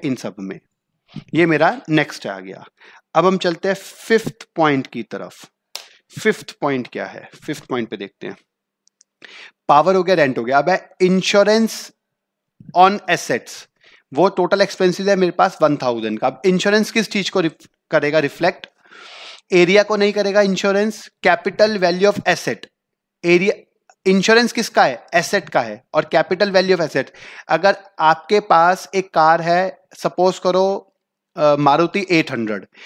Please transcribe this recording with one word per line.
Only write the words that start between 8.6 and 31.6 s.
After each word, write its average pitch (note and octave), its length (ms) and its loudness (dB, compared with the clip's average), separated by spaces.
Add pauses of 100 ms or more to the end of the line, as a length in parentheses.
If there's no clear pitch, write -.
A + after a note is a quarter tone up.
पावर D#3 280 4
हो F#3 80 0
गया, F3+ 120 0
रेंट C#3 220 2
हो A#2+ 60 -4
गया, C3 140 0
अब D3 120 0
है - 200 -4 (120)
insurance G3+ 920 0 (840)
on F#3+ 220 4 (100)
assets। - 580 -4 (460)
वो E3 160 2
टोटल F#3+ 320 0
एक्सपेंसेस F#3 460 0
है G3+ 80 2
मेरे F3+ 160 0
पास F3+ 300 0
वन D3 160 2
थाउजेंड A2+ 420 -4
का। C3 80 -2
अब C3+ 180 -6
इंश्योरेंस G3+ 460 0
किस A3+ 200 -2
चीज G3 180 -4
को G3 100 -2
रिफ-, - 280 -4 (240)
करेगा D3 280 2
रिफ्लेक्ट? G#3 480 -4 (840)
एरिया F#3 300 6
को G#3+ 120 -2
नहीं G3+ 180 0
करेगा G3+ 280 0
इंश्योरेंस, G3 680 -2 (180)
capital G#3 500 0
value F3+ 340 2
of G3 160 -4
asset। D3+ 380 -4 (580)
एरिया, F3+ 320 2 (500)
इंश्योरेंस A3 460 2
किसका A3 320 0
है? C#3 300 -2
एसेट F3 360 -2
का C#3+ 120 0
है। A2 220 -8 (100)
और D3+ 200 -2
capital F3+ 380 0
value F#3 260 2
of D#3+ 100 -2
asset, C3+ 220 -4 (380)
अगर F#3+ 300 2 (220)
आपके D#3+ 400 2
पास F3+ 560 2
एक F#3+ 180 -6
कार E3 280 2
है, F3 420 -2 (100)
सपोज F3+ 460 -2
करो, F#3 500 -2 (460)
अ, D3+ 240 2
मारुति D#3+ 520 0